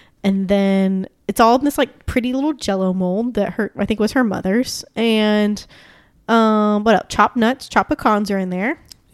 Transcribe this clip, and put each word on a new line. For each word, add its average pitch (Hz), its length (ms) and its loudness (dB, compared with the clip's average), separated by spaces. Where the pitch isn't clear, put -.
And 196 260 0
then 196 600 2
it's - 140 -2
all 233 180 6
in 262 60 -4
this, 294 140 -2
like, - 280 -4
pretty 247 260 -2
little 277 200 -2
Jell-O 190 420 -2
mold 190 400 -2
that 202 200 -2
her, - 220 -4
I 196 100 -2
think 214 120 -4
was 208 140 0
her 262 120 2
mother's. 202 600 -2
And, 214 720 0
um, 214 560 2
what 220 100 4
else? 180 140 0
Chopped - 280 0
nuts, 233 320 -2
chopped - 220 0
pecans 214 400 0
are 196 80 -2
in 185 120 -4
there. 196 280 -4